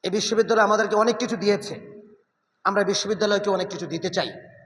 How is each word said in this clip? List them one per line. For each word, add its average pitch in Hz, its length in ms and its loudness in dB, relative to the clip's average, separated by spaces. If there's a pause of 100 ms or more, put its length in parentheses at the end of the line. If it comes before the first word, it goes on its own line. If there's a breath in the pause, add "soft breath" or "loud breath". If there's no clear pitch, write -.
এই 185 60 -2
বিশ্ববিদ্যালয় 214 540 2
আমাদেরকে 208 320 2
অনেক 226 220 4
কিছু 233 200 -4
দিয়েছে, - 680 -4 (600)
আমরা 196 200 2
বিশ্ববিদ্যালয়কে 202 680 0
অনেক 185 180 0
কিছু 170 200 -8
দিতে 165 220 -6
চাই। 170 240 -4 (320)